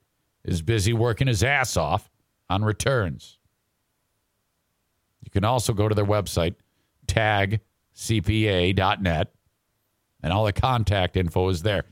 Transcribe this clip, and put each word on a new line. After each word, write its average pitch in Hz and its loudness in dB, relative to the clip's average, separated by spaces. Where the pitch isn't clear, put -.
is 87 -2
busy 107 0
working 117 0
his 107 2
ass 135 0
off 80 -2
on 98 0
returns. 104 -2
You - -20
can 98 -2
also 123 0
go 104 0
to 107 0
their 104 0
website, 92 0
tag 104 0
C 110 -2
P 110 0
A 92 2
dot 98 0
net, 87 -2
and 82 -4
all 107 2
the 101 0
contact 104 0
info 92 0
is 87 -2
there. 98 -2